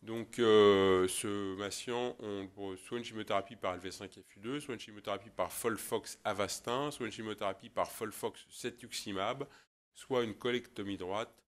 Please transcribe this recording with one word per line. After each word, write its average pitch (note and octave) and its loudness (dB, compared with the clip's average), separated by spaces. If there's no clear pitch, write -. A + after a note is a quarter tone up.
Donc, A2+ -8
euh, G2 8
ce G2+ -4
patient, A#2+ -4
on, G2+ -6
soit - -8
une A#2 -6
chimiothérapie G#2+ -2
par F#2+ -4
L F2+ -10
V F#2 -8
cinq F#2+ -12
F - -20
U G2+ -20
deux, B2+ -6
soit C#3 -8
une G#2+ -10
chimiothérapie G#2 -8
par F2+ -2
Folfox - -2
Avastin, A#2 -2
soit A#2 -6
une G#2 -6
chimiothérapie G#2+ -6
par F2+ 0
Folfox - -8
Cetuximab, A#2 -4
soit B2 0
une G#2+ -4
colectomie A#2 -4
droite F#2+ -6